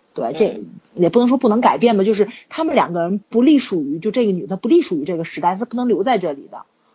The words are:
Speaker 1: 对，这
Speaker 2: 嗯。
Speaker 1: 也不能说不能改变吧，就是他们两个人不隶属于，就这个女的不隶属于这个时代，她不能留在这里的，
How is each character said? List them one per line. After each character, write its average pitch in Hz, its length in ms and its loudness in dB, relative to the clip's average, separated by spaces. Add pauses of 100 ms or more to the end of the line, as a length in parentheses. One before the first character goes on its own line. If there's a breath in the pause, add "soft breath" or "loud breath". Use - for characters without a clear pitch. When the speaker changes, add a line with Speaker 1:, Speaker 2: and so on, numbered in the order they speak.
(140)
Speaker 1:
对， 117 220 -4
这 214 120 2
Speaker 2:
嗯。 - 180 -10 (280)
Speaker 1:
也 175 140 2
不 233 120 2
能 247 80 4
说 262 80 2
不 262 120 2
能 214 120 2
改 240 180 2
变 233 180 4
吧， 190 60 4
就 214 120 2
是 202 140 0 (200 loud breath)
他 320 160 -4
们 302 100 -2
两 170 180 0
个 170 100 -2
人 185 160 -2
不 226 240 -2
隶 285 160 6
属 180 240 -4
于， 143 180 -6
就 214 100 -4
这 240 160 0
个 202 60 2
女 175 140 -4
的 190 100 -6
不 226 120 -4
隶 330 140 4
属 196 140 -6
于 143 80 -4
这 175 120 -4
个 165 80 -6
时 - 160 -12
代， 180 160 0
她 214 80 -8
不 233 120 -8
能 247 100 -2
留 196 160 0
在 233 160 0
这 170 140 -4
里 139 180 -16
的， - 120 -18 (320)